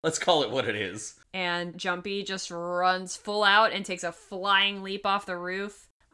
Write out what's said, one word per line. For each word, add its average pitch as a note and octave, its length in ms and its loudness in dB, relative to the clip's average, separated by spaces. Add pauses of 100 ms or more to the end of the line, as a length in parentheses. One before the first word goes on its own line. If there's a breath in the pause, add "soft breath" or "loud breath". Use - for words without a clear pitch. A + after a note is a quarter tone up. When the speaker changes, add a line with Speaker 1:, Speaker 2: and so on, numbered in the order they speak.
Speaker 1:
Let's D#3+ 160 0
call D#3+ 240 6
it A2 80 -2
what B2 160 0
it G#2+ 80 0
is. G#2 400 -6 (180)
Speaker 2:
And F3 440 -4
Jumpy G3 460 -4
just F#3+ 280 -8
runs F3+ 640 0
full G#3 280 -2
out G#3 280 8
and G3 140 -4
takes F3+ 180 -8
a A3+ 80 -4
flying G3 720 0
leap G3 220 -6
off G3 200 0
the F3+ 120 -6
roof. F#3+ 500 -8 (260)